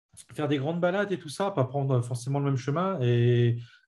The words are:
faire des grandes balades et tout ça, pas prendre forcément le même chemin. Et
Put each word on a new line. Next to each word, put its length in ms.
faire 140
des 120
grandes 200
balades 320
et 80
tout 80
ça, 240
pas 140
prendre 360
forcément 380
le 60
même 100
chemin. 460
Et 560